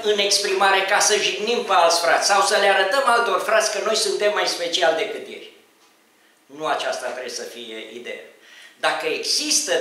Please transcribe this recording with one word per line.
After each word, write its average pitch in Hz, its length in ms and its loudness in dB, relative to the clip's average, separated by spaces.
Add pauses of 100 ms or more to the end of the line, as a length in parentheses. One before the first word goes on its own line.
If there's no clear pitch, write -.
în 208 160 2
exprimare 196 640 2
ca 202 180 2
să 208 180 2
jignim 202 480 -2
pe 196 80 -2
alți 170 280 4
frați 156 260 2
sau 196 140 4
să 208 160 2
le 202 100 2
arătăm 196 400 2
altor 226 340 2
frați 214 320 0
că 202 120 -4
noi 214 120 0
suntem 208 360 0
mai 180 140 -2
special 170 500 0
decât - 300 -6
ei. - 300 -16 (920)
Nu 147 200 -12
aceasta 131 400 -4
trebuie - 260 -8
să 117 100 -10
fie 110 520 -12
ideea. 113 300 -12 (560)
Dacă 160 260 -2
există - 760 0